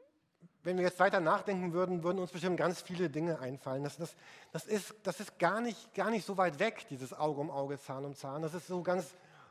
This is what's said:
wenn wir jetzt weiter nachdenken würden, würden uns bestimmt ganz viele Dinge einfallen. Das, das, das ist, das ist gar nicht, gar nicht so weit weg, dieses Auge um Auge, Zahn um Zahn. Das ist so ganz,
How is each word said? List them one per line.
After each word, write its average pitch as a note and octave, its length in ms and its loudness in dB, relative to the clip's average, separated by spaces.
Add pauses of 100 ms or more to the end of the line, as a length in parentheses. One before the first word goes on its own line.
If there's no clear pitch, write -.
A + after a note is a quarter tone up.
(640)
wenn F3+ 140 0
wir F3+ 80 4
jetzt F3+ 140 2
weiter G3 200 8
nachdenken F#3 540 2
würden, F3+ 300 2
würden F3+ 160 2
uns F3+ 120 -4
bestimmt F3 260 0
ganz E3+ 240 2
viele F3+ 280 -2
Dinge D#3 300 0
einfallen. C3+ 440 -4
Das, C#3 140 -6
das, E3 180 -8 (380)
das E3 120 -6
ist, G3+ 380 -4
das F3+ 160 -2
ist - 180 -12
gar F3 220 4
nicht, A#3 340 -6
gar G3 160 0
nicht A3+ 160 0
so G3 120 -4
weit F3 220 4
weg, - 300 0
dieses B2+ 240 -8
Auge D3+ 280 0
um D3+ 100 -4
Auge, C#3 260 -4
Zahn C#3 280 -8
um C#3 100 -8
Zahn. C#3+ 260 -8
Das D#3+ 120 -4
ist F3 140 -8
so F3+ 140 -2
ganz, F3+ 320 0 (380)